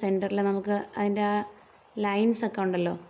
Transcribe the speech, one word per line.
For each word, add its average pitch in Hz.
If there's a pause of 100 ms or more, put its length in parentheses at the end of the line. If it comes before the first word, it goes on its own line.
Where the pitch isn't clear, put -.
സെൻറ്ററിൽ 196 (100)
നമുക്ക് 202 (220)
അതിൻ്റെ 208
ആ - (720)
ലൈൻസൊക്കെ 220
ഉണ്ടല്ലോ 175 (140)